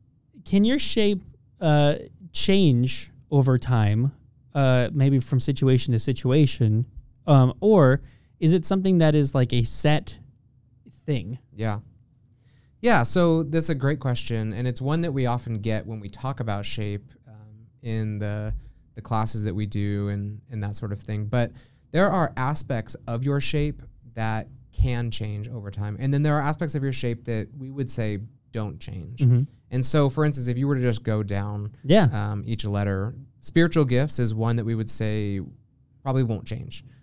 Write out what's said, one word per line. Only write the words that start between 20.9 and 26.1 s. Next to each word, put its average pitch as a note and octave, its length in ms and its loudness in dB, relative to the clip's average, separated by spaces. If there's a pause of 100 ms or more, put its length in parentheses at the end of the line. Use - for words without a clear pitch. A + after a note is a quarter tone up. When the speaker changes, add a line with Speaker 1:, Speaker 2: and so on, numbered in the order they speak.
Speaker 2:
of G2 80 -10
thing. G#2+ 260 -6
But A#2+ 260 0 (380)
there F#3+ 200 2
are F3+ 260 0
aspects C3 580 -6 (140)
of A#2 160 -4
your C#3 160 -2
shape D3 420 -2 (320)
that A2 340 -4 (240)
can A#2+ 380 0
change G#2 380 -6
over G#2+ 220 -10
time, G#2 280 -6
and C3+ 160 0